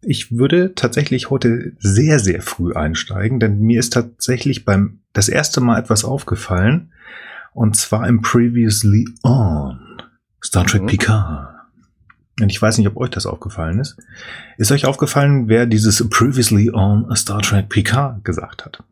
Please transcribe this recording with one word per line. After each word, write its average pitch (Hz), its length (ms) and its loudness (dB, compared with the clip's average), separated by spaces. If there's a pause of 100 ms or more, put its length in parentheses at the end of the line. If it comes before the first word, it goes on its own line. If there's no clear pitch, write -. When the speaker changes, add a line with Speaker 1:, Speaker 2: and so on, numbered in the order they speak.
Speaker 1:
Ich - 300 -4
würde 170 440 2
tatsächlich 131 540 -2
heute 120 500 -2
sehr, 123 400 4
sehr 95 220 0
früh - 320 -6
einsteigen, 95 680 -4
denn 104 200 2
mir 113 200 4
ist 120 140 -2
tatsächlich 123 720 -4
beim, 98 340 0 (140)
das 101 160 2
erste - 320 -2
Mal 120 180 2
etwas 110 260 -2
aufgefallen, 120 880 -2 (640)
und 107 220 0
zwar 113 320 -2
im 117 140 4
Previously 113 840 2 (160)
On 80 560 0 (640)
Star 90 220 0
Trek 98 180 0
Speaker 2:
Mhm. 101 40 -4
Speaker 1:
Picard. 92 680 -2 (840)
Und 101 120 2
ich - 100 -6
weiß 110 160 2
nicht, 104 100 4
ob 104 100 -4
euch 127 120 -4
das - 160 -6
aufgefallen 85 540 -6
ist. 143 180 -8 (600)
Ist 110 140 0
euch 139 140 0
aufgefallen, 139 600 2
wer 113 180 4
dieses 110 440 2
"Previously 113 640 2
on 104 440 2
Star 104 260 -4
Trek 101 280 0
Picard" 117 540 -2
gesagt - 420 -8
hat? - 260 -20